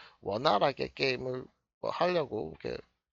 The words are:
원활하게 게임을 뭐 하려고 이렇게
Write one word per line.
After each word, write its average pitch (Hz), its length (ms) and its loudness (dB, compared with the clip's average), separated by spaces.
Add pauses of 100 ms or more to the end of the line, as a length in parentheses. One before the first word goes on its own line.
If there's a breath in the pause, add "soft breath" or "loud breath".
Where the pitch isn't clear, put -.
(220 loud breath)
원활하게 135 720 2
게임을 127 500 -2 (360)
뭐 120 100 -2
하려고 156 720 0
이렇게 - 180 -6 (320)